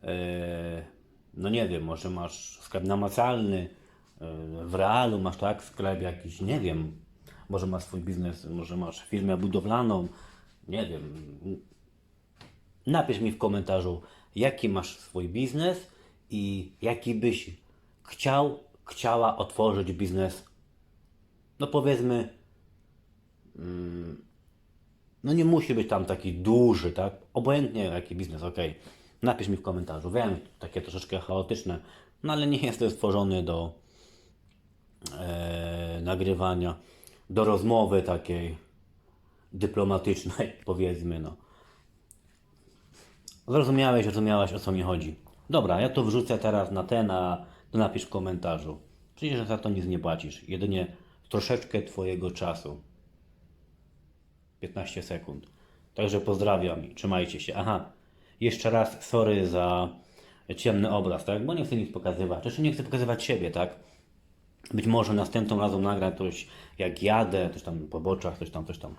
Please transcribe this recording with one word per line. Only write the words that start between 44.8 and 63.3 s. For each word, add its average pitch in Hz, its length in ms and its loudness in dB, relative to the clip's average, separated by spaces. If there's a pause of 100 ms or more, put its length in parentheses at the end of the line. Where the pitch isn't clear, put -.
chodzi. 82 340 -2 (340)
Dobra, 98 320 4
ja 127 80 2
to 131 140 0
wrzucę 113 340 2
teraz 104 340 2
na 95 120 -2
ten, 110 280 2
a 90 340 0 (260)
ty 110 60 0
napisz 104 260 0
w - 60 -16
komentarzu. 87 720 -4 (360)
Przecież 127 320 -2
za 110 100 -2
to 110 120 -4
nic 95 160 0
nie 90 140 0
płacisz, 80 500 -6
jedynie 92 380 0 (420)
troszeczkę 113 520 -2
twojego 92 500 -4
czasu. 82 500 -6 (1800)
Piętnaście 90 440 -8
sekund. 73 440 -10 (480)
Także 104 260 2
pozdrawiam 92 640 2
i - 100 -16
trzymajcie 90 440 0
się. - 160 -6
Aha, 101 360 -2 (480)
jeszcze 113 300 2
raz 113 360 2
sorry 107 420 4
za 90 420 2 (680)
ciemny 101 340 2
obraz, 92 340 0
tak? 104 200 0
Bo 165 80 -2
nie 156 120 -2
chcę 120 100 -2
nic 104 180 -2
pokazywać. 90 500 -2
Zresztą 131 180 -4
nie 151 100 4
chcę 147 120 -4
pokazywać 120 400 0
siebie, 90 280 0